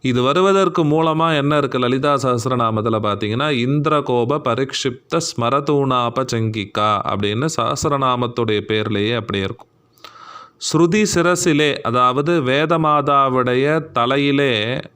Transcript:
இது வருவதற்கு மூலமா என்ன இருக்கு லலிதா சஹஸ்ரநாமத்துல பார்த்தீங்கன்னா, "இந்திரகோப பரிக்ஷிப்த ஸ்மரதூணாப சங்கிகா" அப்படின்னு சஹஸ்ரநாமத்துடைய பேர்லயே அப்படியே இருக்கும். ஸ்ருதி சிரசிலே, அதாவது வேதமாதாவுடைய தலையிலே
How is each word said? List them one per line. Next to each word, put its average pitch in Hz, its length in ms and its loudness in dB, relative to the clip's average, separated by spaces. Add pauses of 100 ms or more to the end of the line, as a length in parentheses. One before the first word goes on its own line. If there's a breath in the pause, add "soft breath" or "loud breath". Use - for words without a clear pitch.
இது 123 200 0
வருவதற்கு 185 600 2
மூலமா 160 520 2
என்ன 143 220 2
இருக்கு 131 220 0
லலிதா 131 340 0
சஹஸ்ரநாமத்துல 117 880 0
பார்த்தீங்கன்னா, 107 480 -2
"இந்திரகோப 139 880 0
பரிக்ஷிப்த 135 800 -4
ஸ்மரதூணாப 131 1040 0 (100)
சங்கிகா" 107 720 -2
அப்படின்னு 104 420 -2 (160)
சஹஸ்ரநாமத்துடைய 123 1040 -2
பேர்லயே 107 480 0
அப்படியே 104 280 -4
இருக்கும். 117 240 -10 (880 loud breath)
ஸ்ருதி 175 480 2 (100)
சிரசிலே, 165 680 2
அதாவது 127 600 2
வேதமாதாவுடைய 143 1500 2
தலையிலே 131 880 0 (160)